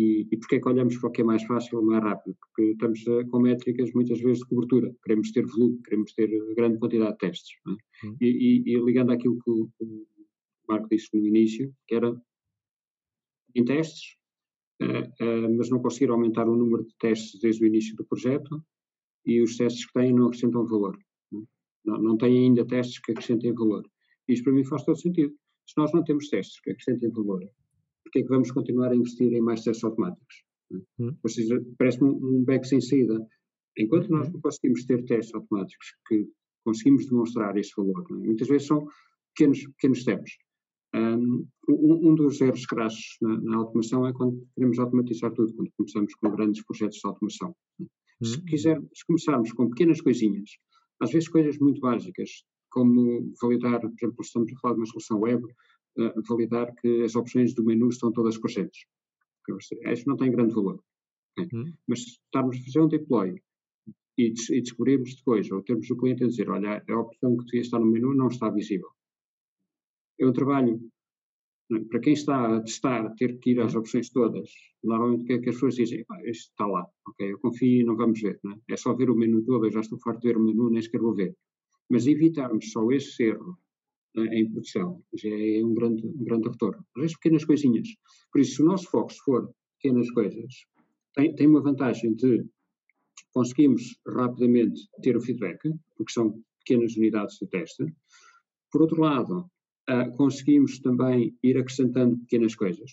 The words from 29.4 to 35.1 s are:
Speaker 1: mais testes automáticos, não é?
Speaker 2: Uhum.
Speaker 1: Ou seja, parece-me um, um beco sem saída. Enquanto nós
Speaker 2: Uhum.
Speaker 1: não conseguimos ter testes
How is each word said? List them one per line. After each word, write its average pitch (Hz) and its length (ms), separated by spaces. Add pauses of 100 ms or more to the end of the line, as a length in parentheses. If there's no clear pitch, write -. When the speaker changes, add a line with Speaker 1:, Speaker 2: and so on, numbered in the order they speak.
Speaker 1:
mais 113 240
testes 113 180
automáticos, - 600 (260)
não 92 80
é? - 40 (200)
Speaker 2:
Uhum. 120 180
Speaker 1:
Ou 117 80
seja, 117 320 (160)
parece-me 127 320
um, 131 300
um 127 60
beco 127 200
sem 135 160
saída. 117 380 (580)
Enquanto 156 320
nós 151 200
Speaker 2:
Uhum. 175 60
Speaker 1:
não 156 60
conseguimos 135 440
ter 123 200
testes 113 300